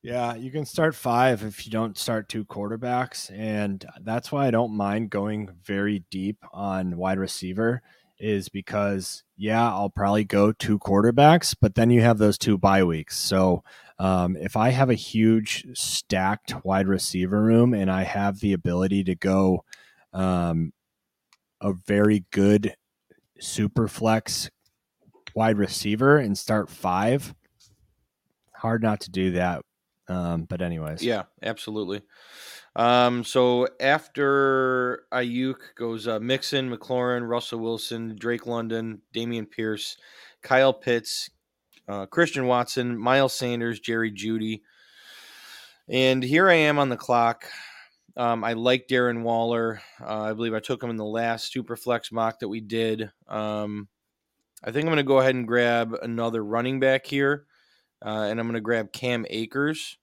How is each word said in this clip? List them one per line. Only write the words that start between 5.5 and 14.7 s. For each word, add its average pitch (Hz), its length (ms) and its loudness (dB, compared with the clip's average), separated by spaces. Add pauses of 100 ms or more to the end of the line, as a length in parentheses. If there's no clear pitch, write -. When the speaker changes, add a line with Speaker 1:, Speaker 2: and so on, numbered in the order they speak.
Speaker 1:
very 101 460 -4
deep 95 260 -6 (160)
on 95 420 -4
wide 92 240 -2
receiver, 98 640 -4 (360)
is 104 300 -4
because, 98 760 -4 (120)
yeah, 110 320 2
I'll 98 220 -2
probably 101 340 0
go 101 280 4
two 107 280 0
quarterbacks, 120 800 6
but 107 160 4
then 117 140 4
you 120 120 8
have 113 180 6
those 107 180 4
two 107 200 2
bye 98 260 6
weeks. 80 340 -2
So, 92 460 2 (360)
um, 92 380 2
if 82 180 -6
I 110 140 4
have 131 200 4